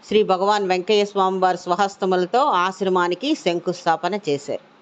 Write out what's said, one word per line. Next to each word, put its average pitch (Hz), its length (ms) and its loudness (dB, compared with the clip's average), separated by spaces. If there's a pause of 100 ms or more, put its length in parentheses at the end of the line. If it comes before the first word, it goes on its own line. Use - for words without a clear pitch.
శ్రీ 214 140 4
భగవాన్ 196 460 2
వెంకయ్య 185 360 2
స్వామి 190 340 0
వారి 185 200 2
స్వహస్తములతో 185 800 0
ఆశ్రమానికి 190 960 0
శంకుస్థాపన 175 840 -2 (100)
చేశారు. - 540 -6